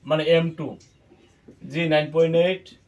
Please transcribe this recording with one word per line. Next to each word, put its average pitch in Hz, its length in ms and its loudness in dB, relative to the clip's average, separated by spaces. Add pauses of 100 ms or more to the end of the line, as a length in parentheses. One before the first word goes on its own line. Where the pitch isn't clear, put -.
মানে 156 140 0 (120)
এম 165 100 2 (120)
টু, 147 100 -10 (1040)
জি 156 100 -4 (120)
নাইন 151 180 2
পয়েন্ট 165 240 2 (100)
এইট 185 200 -4 (220)